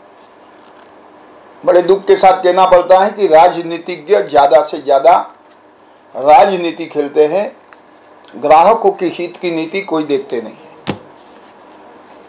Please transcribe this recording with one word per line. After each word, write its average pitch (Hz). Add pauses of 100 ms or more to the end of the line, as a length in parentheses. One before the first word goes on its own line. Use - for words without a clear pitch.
(1600)
बड़े 175
दुख 190
के 196
साथ 185
कहना 180
पड़ता 180
है 196
कि 202
राजनीतिज्ञ 165
ज़्यादा 143
से 151
ज़्यादा 139 (1000)
राजनीति 165
खेलते 147
हैं, 190 (840)
ग्राहकों 175
के 190
हित 175
की 180
नीति 165
कोई 160
देखते 135
नहीं 107
है। - (1300)